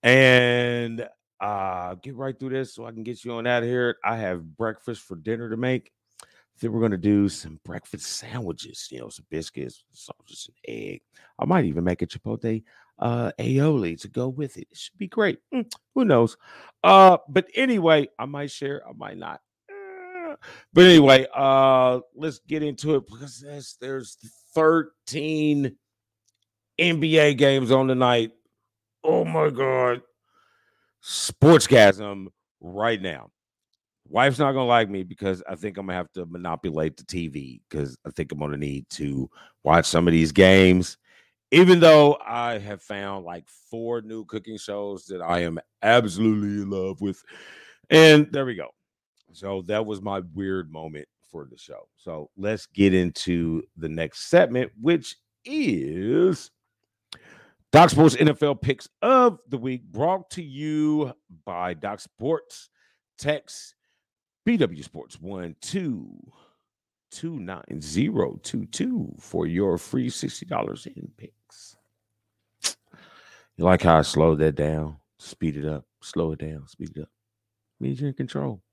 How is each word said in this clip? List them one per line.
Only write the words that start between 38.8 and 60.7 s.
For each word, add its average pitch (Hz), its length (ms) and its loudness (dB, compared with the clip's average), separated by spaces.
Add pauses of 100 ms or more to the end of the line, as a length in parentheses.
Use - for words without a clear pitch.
to 69 380 -8 (340)
watch 80 240 6
some 85 200 2
of 87 40 4
these 82 200 2
games. 92 640 6 (540)
Even 180 280 8
though 151 460 8
I 117 320 -4
have 101 240 -12
found, 98 440 -10
like, 85 220 -16
four 117 540 -10
new 110 240 -14
cooking 110 320 -14
shows 101 480 -12
that 92 160 -14
I 87 200 -2
am 82 180 -6 (240)
absolutely 104 800 0
in 98 80 -10
love 95 280 -8
with. 98 240 -8 (680)
And 156 400 8
there 139 120 -4
we 123 120 -8
go. 69 140 -14 (640)
So 98 340 -8
that 107 180 -2
was 104 160 -10
my 98 220 -6 (100)
weird 92 380 -6
moment 78 360 -16 (140)
for 78 240 -18
the 62 100 -20
show. 57 400 -20
So 78 420 -16
let's 101 280 -6
get 98 300 2
into 85 640 -2 (160)
the 80 100 -10
next 80 440 -8
segment, 127 400 0 (100)
which 156 340 -4 (300)
is 135 1040 -4 (1200)
Doc 160 200 8
Sports 151 280 6
N 156 100 4
F - 120 -2
L 143 140 0
Picks - 340 -6 (140)
of 247 340 4 (100)
the 135 120 -8
Week, 127 240 -8
brought 156 480 -4
to 180 100 -14
you 151 720 -4 (320)